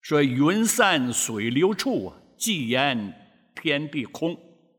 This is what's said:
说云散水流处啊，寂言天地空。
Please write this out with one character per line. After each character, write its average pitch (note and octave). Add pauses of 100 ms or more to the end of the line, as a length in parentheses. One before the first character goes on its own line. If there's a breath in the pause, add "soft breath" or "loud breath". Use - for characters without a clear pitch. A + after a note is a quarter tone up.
说 D3
云 D3
散 E3+
水 A2
流 F3
处 F#3+
啊， - (160)
寂 F3
言 A#2+
天 D3
地 D3
空。 E3 (400)